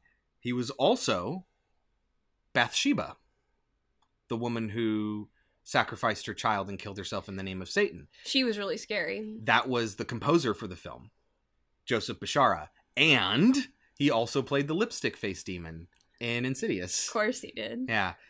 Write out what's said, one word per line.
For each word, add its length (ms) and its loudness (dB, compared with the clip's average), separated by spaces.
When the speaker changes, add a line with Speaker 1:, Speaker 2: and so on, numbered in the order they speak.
Speaker 1:
he 140 -4
was 180 -2
also 760 2
Bathsheba, 640 0
the 80 -2
woman 340 -2
who 580 -2
sacrificed 600 0
her 80 -4
child 340 0
and 100 -6
killed 200 -10
herself 300 -6
in 80 -8
the 60 -6
name 200 -6
of 80 -10
Satan. 380 0
Speaker 2:
She 200 0
was 140 -2
really 180 -4
scary. 680 -6
Speaker 1:
That 240 4
was 280 0
the 80 -4
composer 500 2
for 120 -10
the 100 -10
film, 340 -14
Joseph 340 -2
Bashara. 500 2
And 600 6
he 160 4
also 320 2
played 260 0
the 60 0
lipstick 420 -2
face 280 -6
demon 420 -10
in 240 -2
Insidious. 600 -2
Speaker 2:
Of 60 -6
course 280 0
he 120 -12
did. 360 -6
Speaker 1:
Yeah. 260 0